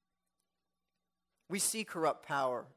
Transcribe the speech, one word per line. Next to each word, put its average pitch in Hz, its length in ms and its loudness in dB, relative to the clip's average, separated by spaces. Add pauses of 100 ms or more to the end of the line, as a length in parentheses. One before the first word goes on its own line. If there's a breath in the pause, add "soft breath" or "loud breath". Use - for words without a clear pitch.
(1500)
We 190 120 -2
see 220 240 0
corrupt 160 420 0
power, 131 400 0 (100)